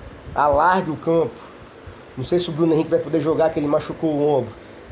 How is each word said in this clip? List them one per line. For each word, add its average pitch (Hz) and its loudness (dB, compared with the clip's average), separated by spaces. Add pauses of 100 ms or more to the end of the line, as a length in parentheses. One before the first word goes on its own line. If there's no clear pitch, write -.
(340)
alargue 156 2
o 143 -4
campo. 165 0 (840)
Não 131 -6
sei 175 0
se 175 -2
o - -6
Bruno 160 2
Henrique 160 0
vai 165 4
poder 156 -2
jogar, 156 2
que 160 -4
ele 147 0
machucou 156 0
o 147 2
ombro. 113 -2 (400)